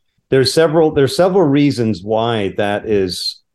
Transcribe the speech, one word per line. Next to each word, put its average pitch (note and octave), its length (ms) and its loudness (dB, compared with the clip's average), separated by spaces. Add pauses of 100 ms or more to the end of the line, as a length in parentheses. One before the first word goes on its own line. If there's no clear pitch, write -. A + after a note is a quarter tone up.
(300)
There's C3 240 2
several, D#3+ 380 2
there's C3+ 220 0
several F#3 300 2
reasons B2+ 580 0
why A2 540 -2
that G#2 320 -4
is G2 540 -4 (140)